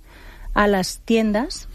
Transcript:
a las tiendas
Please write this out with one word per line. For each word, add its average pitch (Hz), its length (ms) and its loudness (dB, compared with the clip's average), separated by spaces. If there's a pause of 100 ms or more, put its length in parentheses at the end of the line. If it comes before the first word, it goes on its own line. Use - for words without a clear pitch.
(540)
a 208 140 4
las 190 380 0
tiendas 220 680 0